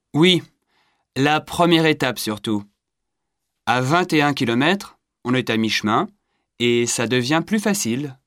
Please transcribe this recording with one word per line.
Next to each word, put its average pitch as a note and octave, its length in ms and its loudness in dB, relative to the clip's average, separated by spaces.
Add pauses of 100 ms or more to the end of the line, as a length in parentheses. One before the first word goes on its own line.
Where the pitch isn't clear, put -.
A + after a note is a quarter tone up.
(160)
Oui, E3+ 260 4 (720)
la D3 260 2
première E3+ 440 2
étape C3+ 320 0
surtout. G#2+ 460 -4 (1040)
À B2 140 2
vingt E3 320 0
et D3+ 100 2
un C#3+ 100 0
kilomètres, C#3 640 -2 (260)
on B2 120 -2
est B2+ 160 -2
à A2+ 60 0
mi-chemin A2 500 0 (500)
et A#2+ 300 0
ça A#2 180 -2
devient B2+ 400 0
plus G#3+ 140 -2
facile. D3 680 -4